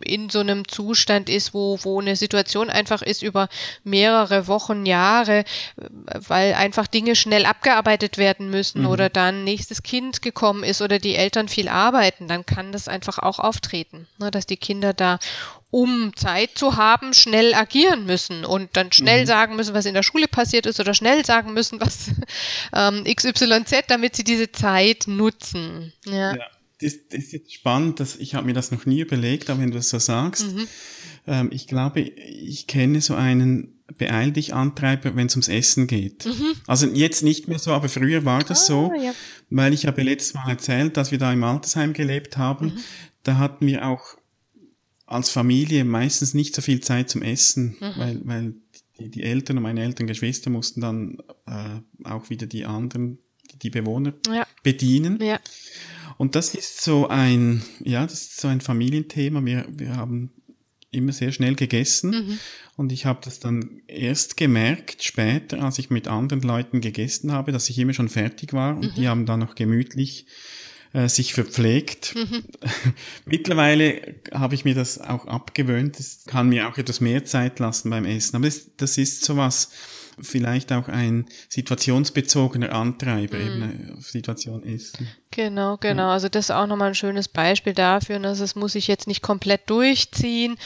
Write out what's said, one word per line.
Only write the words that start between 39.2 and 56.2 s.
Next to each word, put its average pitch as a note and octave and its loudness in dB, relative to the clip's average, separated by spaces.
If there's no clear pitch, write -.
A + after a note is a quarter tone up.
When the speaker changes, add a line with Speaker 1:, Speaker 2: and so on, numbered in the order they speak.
Speaker 2:
weil C3+ 4
ich D3 0
habe C#3 0
letztes C3+ 0
Mal C3 -6
erzählt, C3+ 0
dass C#3 0
wir C#3 0
da B2+ 2
im B2 2
Altersheim D3 0
gelebt C#3+ -4
haben. C3+ -2
Speaker 1:
Mhm. F3 -4
Speaker 2:
Da C3+ 2
hatten C#3 2
wir C#3 0
auch B2+ -2
als B2+ -2
Familie C3 2
meistens A#2+ 0
nicht D3 0
so C#3+ -4
viel B2+ 2
Zeit B2+ 0
zum - -4
Essen, A#2+ 0
Speaker 1:
Mhm. G3+ -8
Speaker 2:
weil, A#2+ -4
weil A#2 -6
die, A2+ -12
die - -10
Eltern C3 -2
und A#2+ -2
meine A2+ -4
Eltern, A#2+ -4
Geschwister A#2 -4
mussten A#2 -4
dann, A2 -6
äh, G#2+ -10
auch A2 -10
wieder A2+ -8
die A2+ -8
anderen, B2 -6
die A#2 -6
Bewohner B2 -2
Speaker 1:
Ja. A3+ -2
Speaker 2:
bedienen. C#3 2
Speaker 1:
Ja. A3 0
Speaker 2:
Und C3+ 0